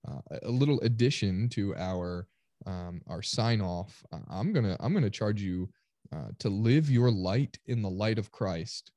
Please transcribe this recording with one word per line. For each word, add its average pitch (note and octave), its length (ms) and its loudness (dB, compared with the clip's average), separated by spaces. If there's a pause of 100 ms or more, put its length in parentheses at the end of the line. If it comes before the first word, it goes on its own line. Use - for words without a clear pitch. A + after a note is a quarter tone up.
uh, C3 140 -10 (220)
a - 60 -8
little C3+ 320 4
addition A#2 680 2
to G2+ 260 -2
our, F2+ 540 -4 (360)
um, F2 420 -8
our E2 140 -8
sign A2+ 380 0
off, F2 540 -4
uh, E2 60 -10 (100)
I'm B2+ 240 -2
gonna, G#2+ 260 2
I'm C#3+ 140 0
gonna D3 160 2
charge G#2 320 -2
you, F#2 280 -4 (440)
uh, D2+ 160 -8 (100)
to A#2+ 100 -2
live A#2 400 4
your B2 220 6
light G2+ 540 0
in A#2+ 160 -2
the G2+ 80 -2
light G#2+ 280 0
of G#2 140 -6
Christ F#2 640 -6